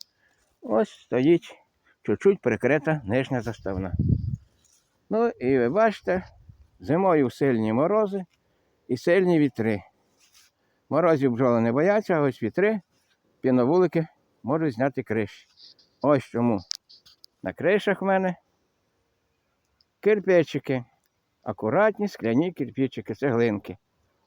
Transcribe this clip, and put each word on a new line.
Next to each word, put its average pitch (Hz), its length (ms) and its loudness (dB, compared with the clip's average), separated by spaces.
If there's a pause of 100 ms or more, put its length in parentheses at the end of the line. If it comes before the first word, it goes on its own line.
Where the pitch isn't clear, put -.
(640)
Ось 220 280 -2
стоїть 143 640 0 (480)
чуть-чуть 196 380 0
прикрита 143 640 -2
нижня 127 360 -2
заставна. 95 520 -8 (1160)
Ну 226 180 0
і 131 300 -2
ви 117 100 2
бачите, 185 560 0 (560)
зимою 156 500 2
сильні 113 420 0
морози 190 520 0 (640)
і 123 80 -2
сильні 175 420 2
вітри. 110 440 0 (1080)
Морозів 143 400 2
бджоли 120 280 2
не 117 120 2
бояться, 190 420 0
а 151 60 2
ось 139 220 -2
вітри, 196 380 0 (600)
піновулики 156 640 2 (360)
можуть 147 320 -2
зняти 131 280 -4
криші. - 440 -6 (560)
Ось 139 220 2
чому 117 360 -2 (840)
на - 100 -6
кришах 190 500 -2
в - 20 -4
мене 190 320 0 (1600)
кирпичики. 175 840 0 (580)
Акуратні 196 640 0
скляні 139 440 -2
кирпичики, 120 640 -6
цеглинки. 117 640 -2 (500)